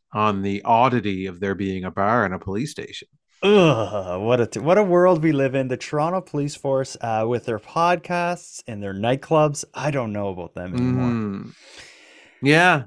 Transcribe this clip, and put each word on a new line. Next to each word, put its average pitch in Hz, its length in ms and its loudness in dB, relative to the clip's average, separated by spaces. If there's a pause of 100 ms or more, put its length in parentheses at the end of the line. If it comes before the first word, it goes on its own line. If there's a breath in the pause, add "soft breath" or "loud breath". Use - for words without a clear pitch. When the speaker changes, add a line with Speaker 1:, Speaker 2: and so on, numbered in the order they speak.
(120)
Speaker 1:
on 107 300 0
the 101 220 -2
oddity 113 640 2
of 87 120 -10
there 98 160 -2
being 95 300 -4
a 92 80 -6
bar 104 340 2
in 92 60 -2
a 95 80 -6
police 110 320 -6
station. - 340 -14 (380)
Speaker 2:
Ugh, 107 800 4
what 120 180 2
a 113 80 2
t-, - 100 -8
what 156 200 4
a 214 40 4
world 175 400 4
we 165 80 2
live 135 240 0
in. 131 140 -2
The 127 80 -2
Toronto 160 440 -2
Police 147 360 -6
Force, 135 440 -2
uh, 110 280 -2
with 120 160 -2
their 110 160 -4
podcasts 175 1080 -2
and 104 160 -10
their 98 120 -6
nightclubs, 139 800 0
I 143 200 -4
don't 120 200 -4
know 101 180 -4
about 87 240 -10
them 90 200 -10
anymore. 127 380 0
Speaker 1:
Mm. 107 400 -6 (880 loud breath)
Yeah, 156 440 6